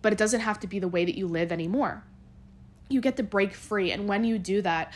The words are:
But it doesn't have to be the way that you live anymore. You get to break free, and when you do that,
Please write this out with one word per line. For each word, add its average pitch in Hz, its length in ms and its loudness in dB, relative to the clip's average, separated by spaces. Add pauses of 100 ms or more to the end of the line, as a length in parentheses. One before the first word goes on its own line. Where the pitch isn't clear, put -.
But 214 120 4
it 196 60 -2
doesn't 220 220 2
have 214 200 -2
to 196 60 -8
be 202 120 -4
the 185 80 -2
way 175 160 2
that 175 140 -2
you 190 100 -4
live 170 240 0
anymore. 175 520 -2 (840)
You 269 120 2
get 262 160 2
to - 60 -2
break 202 300 2
free, 190 380 -2
and 202 160 -2
when 202 160 2
you 226 140 2
do 190 240 0
that, 165 340 0